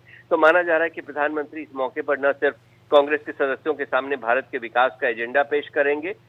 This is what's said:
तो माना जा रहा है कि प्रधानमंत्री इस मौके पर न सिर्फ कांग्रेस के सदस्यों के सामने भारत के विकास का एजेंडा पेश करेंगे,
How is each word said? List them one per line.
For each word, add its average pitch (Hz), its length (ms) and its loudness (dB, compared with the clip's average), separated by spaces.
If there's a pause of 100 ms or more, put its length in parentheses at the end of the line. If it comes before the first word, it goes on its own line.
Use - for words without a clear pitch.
(300)
तो 175 80 2
माना 160 260 6
जा 175 100 0
रहा 160 100 2
है 165 60 -2
कि 165 120 -14
प्रधानमंत्री 147 600 -6
इस 131 140 -16
मौके 131 260 -6
पर 143 180 -2
न 139 120 2
सिर्फ - 240 -2 (360)
कांग्रेस 147 340 4
के 156 60 -10
सदस्यों 139 420 -4
के 139 120 -6
सामने 135 300 -2
भारत 120 360 -2
के - 60 -6
विकास 120 440 0
का 139 60 0
एजेंडा 120 360 0
पेश 147 240 -2
करेंगे, 151 480 -2 (140)